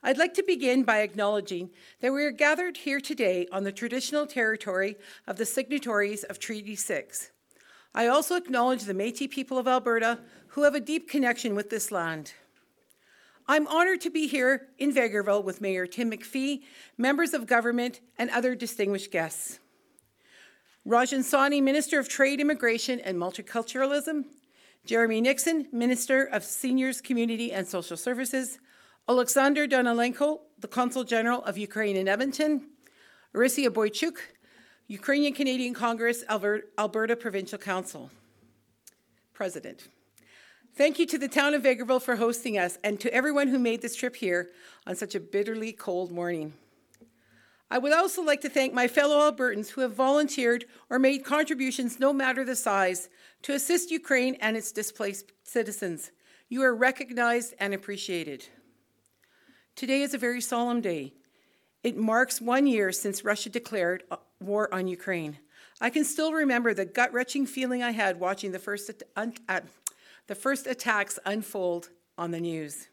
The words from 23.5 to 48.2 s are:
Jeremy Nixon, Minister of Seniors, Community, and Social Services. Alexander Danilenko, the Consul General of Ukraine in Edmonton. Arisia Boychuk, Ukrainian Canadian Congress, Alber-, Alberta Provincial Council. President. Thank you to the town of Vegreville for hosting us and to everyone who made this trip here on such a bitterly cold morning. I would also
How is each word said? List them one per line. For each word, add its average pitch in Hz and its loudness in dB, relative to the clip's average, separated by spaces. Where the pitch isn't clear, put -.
Jeremy 226 2
Nixon, 277 2
Minister 254 2
of - -4
Seniors, 262 -2
Community, 233 -2
and 185 -4
Social 175 -6
Services. 254 -4
Alexander 269 4
Danilenko, 247 2
the - -10
Consul 247 0
General 233 2
of 185 -4
Ukraine 208 -2
in 190 0
Edmonton. 269 0
Arisia 254 4
Boychuk, 220 0
Ukrainian 277 0
Canadian 254 -2
Congress, 233 -2
Alber-, 208 0
Alberta 220 0
Provincial 196 -6
Council. 185 -6
President. - -10
Thank 294 4
you 330 2
to 311 -2
the 269 -2
town 294 2
of 269 0
Vegreville 247 2
for 247 0
hosting 233 0
us 180 0
and 208 -2
to 240 -2
everyone 285 2
who 262 2
made 226 0
this 233 -6
trip 247 -4
here 175 -2
on 185 -6
such 208 -8
a 202 -2
bitterly 214 -4
cold 180 -4
morning. 170 -4
I 247 2
would 277 2
also 349 4